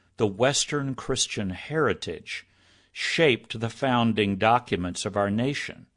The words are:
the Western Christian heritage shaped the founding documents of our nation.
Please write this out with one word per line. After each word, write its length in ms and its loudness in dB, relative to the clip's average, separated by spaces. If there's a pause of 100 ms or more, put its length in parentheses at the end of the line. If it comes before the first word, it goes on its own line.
(160)
the 100 2
Western 680 0
Christian 560 -4
heritage 960 -4 (460)
shaped 680 0
the 120 -4
founding 640 2
documents 680 0
of 120 -4
our 140 2
nation. 560 -4 (100)